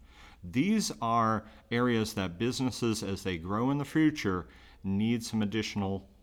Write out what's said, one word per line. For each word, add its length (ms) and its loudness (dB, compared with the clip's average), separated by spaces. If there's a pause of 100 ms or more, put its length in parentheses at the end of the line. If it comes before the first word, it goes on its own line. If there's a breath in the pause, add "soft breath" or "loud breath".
(440 loud breath)
These 480 0 (100)
are 440 2 (260 loud breath)
areas 420 2
that 240 -2
businesses, 640 0
as 220 -4
they 140 -2
grow 340 0
in 80 0
the 60 -4
future, 640 0 (360 loud breath)
need 400 0
some 180 -2
additional 680 -2 (160)